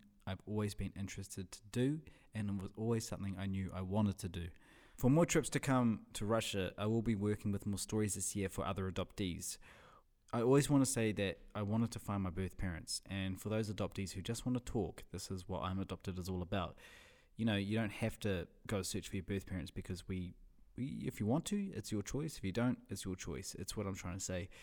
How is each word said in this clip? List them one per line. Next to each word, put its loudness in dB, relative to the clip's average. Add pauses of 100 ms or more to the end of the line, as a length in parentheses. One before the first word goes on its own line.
(280)
I've -4
always 0
been -4
interested -8
to -14 (120)
do, 2 (340)
and -2
it -2
was -6
always 0
something -4
I -2
knew 0
I -4
wanted 2
to -4
do. -6 (500)
For 6
more 8
trips 4
to 2
come 4 (140)
to -2
Russia, 2
I 0
will 4
be 2
working 2
with -2
more 0
stories 0
this -2
year 0
for -2
other 0
adoptees. -2 (800)
I 2
always 8
want 8
to 4
say 2
that 0 (160)
I -2
wanted 2
to -6
find 0
my 0
birth -4
parents, -4
and -2
for -4
those 0
adoptees -2
who -6
just -4
want 2
to -4
talk, -2
this -6
is -6
what -2
I'm 0
Adopted -4
is -4
all 0
about. -2 (600)
You 2
know, 4
you 2
don't 2
have -2
to 0 (180)
go 0
search -4
for -4
your -4
birth 0
parents -4
because -6
we, -2 (420)
we, -4
if -2
you 2
want 2
to, -2
it's -6
your 0
choice. -4
If -8
you 0
don't, 2 (100)
it's -6
your -2
choice. -6
It's -6
what -2
I'm -2
trying -6
to -6
say. -2 (140)